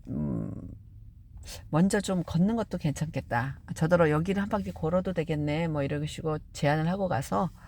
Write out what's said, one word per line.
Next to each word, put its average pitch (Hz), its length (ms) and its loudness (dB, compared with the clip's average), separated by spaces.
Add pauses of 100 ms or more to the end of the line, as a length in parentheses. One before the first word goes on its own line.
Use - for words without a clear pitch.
음, 139 440 -2 (1200)
먼저 196 280 4
좀 185 240 0
걷는 196 320 4
것도 208 220 -2
괜찮겠다. 135 840 -2 (160)
저더러 165 360 6
여기를 185 300 2
한 202 80 -2
바퀴 190 220 -2
걸어도 180 420 0
되겠네. 151 540 0
뭐 151 140 0
이러시고 147 560 -2 (160)
제안을 156 340 2
하고 190 200 0
가서 175 420 0 (180)